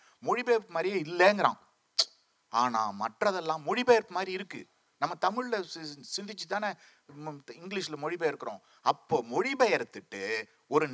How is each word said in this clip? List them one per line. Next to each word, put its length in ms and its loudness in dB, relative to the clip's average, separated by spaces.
மொழிபெயர்ப்பு 500 0
மாதிரியே 300 0
இல்லைங்கிறான். 560 4
ஆனா 280 2
மற்றதெல்லாம் 680 -2
மொழிபெயர்ப்பு 520 4
மாதிரி 180 -4
இருக்கு. 280 -8
நம்ம 160 -2
தமிழ்ல 460 -2
சி-, 440 -12
சிந்திச்சு 420 -10
தானே, 220 -4
ம், 340 -12
இங்கிலீஷ்ல 440 -8
மொழிபெயர்க்கிறோம். 640 -4
அப்போ 400 0
மொழிபெயர்த்துட்டு 1000 0
ஒரு 240 2